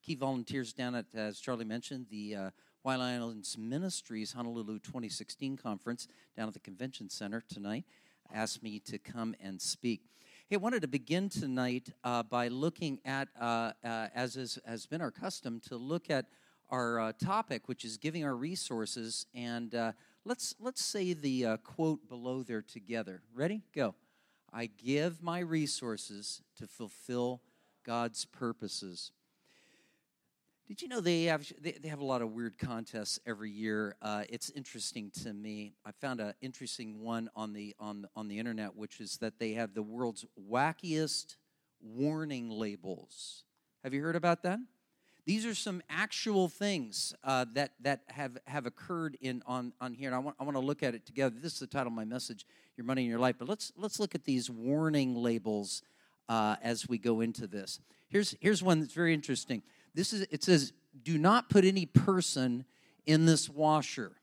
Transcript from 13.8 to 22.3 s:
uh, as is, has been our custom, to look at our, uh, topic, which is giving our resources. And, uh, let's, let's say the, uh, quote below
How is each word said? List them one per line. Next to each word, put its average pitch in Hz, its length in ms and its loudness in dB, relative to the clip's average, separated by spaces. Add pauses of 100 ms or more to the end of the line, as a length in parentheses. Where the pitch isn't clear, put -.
uh, 113 320 -4
as 123 220 -2
is, 127 280 -6
has 113 220 -8
been 160 140 -4
our 143 100 -2
custom, 127 560 -6
to 127 100 -10
look 139 340 -4
at 139 160 2 (460)
our, 120 280 2
uh, 110 180 2
topic, 190 480 0
which - 180 -6
is 110 120 -8
giving 156 260 -4
our 139 140 0
resources. 120 1000 -4
And, 120 400 -6
uh, 113 160 2 (340)
let's, - 360 -4
let's 247 200 -6
say 185 340 0
the, 135 300 0
uh, 110 120 2
quote 160 520 -2
below 127 360 -6